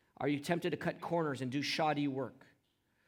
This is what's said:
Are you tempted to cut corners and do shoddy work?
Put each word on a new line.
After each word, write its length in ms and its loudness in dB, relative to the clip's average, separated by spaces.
Are 100 0
you 100 2
tempted 340 0
to 60 -2
cut 240 -4
corners 400 0
and 80 -2
do 120 0
shoddy 460 2
work? 380 -4